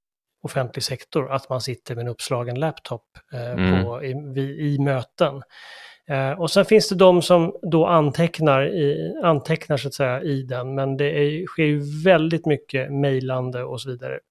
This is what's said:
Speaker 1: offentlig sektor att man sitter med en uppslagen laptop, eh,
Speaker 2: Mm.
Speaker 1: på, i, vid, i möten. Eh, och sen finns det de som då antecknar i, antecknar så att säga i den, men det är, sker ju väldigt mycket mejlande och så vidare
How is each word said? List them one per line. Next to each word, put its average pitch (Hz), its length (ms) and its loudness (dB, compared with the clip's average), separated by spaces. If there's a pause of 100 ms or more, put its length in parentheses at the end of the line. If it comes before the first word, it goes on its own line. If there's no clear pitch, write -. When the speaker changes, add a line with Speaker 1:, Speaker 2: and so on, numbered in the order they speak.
(420)
Speaker 1:
offentlig 131 420 -6
sektor 135 480 -6
att 135 160 -4
man 127 120 -4
sitter 123 340 -10
med 117 80 -6
en 120 60 -6
uppslagen 120 520 -6
laptop, 151 440 -6 (280)
eh, 120 200 -10
Speaker 2:
Mm. 92 320 2
Speaker 1:
på, 120 200 -8
i, 131 100 -6 (200)
vid, 139 260 -6
i 147 180 -2
möten. 139 640 -2 (640)
Eh, 135 240 -2 (100)
och 165 100 -2
sen 196 140 4
finns 208 240 4
det 196 60 -2
de 180 280 8
som 170 400 4
då 165 240 2
antecknar 156 800 4
i, 160 480 -2 (100)
antecknar 156 520 0
så 131 120 -4
att - 60 -12
säga 131 280 -2
i 139 200 -4
den, 127 320 -6
men 135 220 -2
det 143 140 0
är, 151 360 0
sker - 180 -2
ju 147 400 -2
väldigt 160 420 4
mycket 143 460 -2
mejlande 131 720 -2
och 131 160 -10
så 131 100 -10
vidare 127 300 -10 (100)